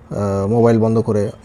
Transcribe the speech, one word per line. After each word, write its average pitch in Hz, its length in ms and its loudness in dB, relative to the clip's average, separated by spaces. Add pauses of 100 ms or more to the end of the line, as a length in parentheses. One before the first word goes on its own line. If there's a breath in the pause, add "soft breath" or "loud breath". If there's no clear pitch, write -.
আহ, 98 380 -4
মোবাইল 117 320 2
বন্ধ 110 200 0
করে 104 320 -2 (140)